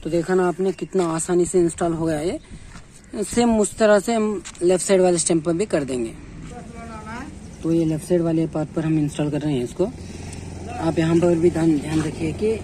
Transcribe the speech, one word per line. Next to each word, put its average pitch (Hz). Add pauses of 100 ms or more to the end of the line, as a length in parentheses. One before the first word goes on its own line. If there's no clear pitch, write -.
तो 160
देखा 170
ना 180
आपने 185
कितना 180
आसानी 175
से 185
install 170
हो 165
गया 156
ये। 196 (880)
same 233
उस 202
तरह 208
से 233
हम 214 (200)
left 180
side 190
वाले 180
स्टेम 165
पर 170
भी 175
कर 165
देंगे। 123 (1500)
तो 160
ये 165
left 156
side 180
वाले 165
part 151
पर 165
हम 160
install 147
कर 143
रहे 151
हैं 123
इसको। 175 (920)
आप 160
यहाँ 165
पर 175
भी 170
ध्यान, 160
ध्यान 156
रखिए 151
कि 208 (160)